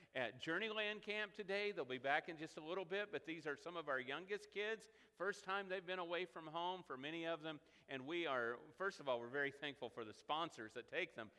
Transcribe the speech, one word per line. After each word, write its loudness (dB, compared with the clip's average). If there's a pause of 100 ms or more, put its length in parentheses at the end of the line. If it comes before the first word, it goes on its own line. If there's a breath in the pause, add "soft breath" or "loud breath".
(160 loud breath)
at 2
Journeyland 0
Camp -2
today. 2
They'll 0
be 0
back 4
in -6
just -6
a -8
little 0
bit, 0
but -4
these -4
are 0
some -10
of -2
our 4
youngest -4
kids. 0 (300 loud breath)
First 0
time 2
they've 0
been 0
away 2
from -10
home 0
for -4
many -2
of 2
them. -4 (320 loud breath)
And -2
we 2
are, 4 (200)
first 0
of 0
all, 6
we're -4
very 4
thankful -4
for -4
the -10
sponsors -2
that -6
take 0
them -6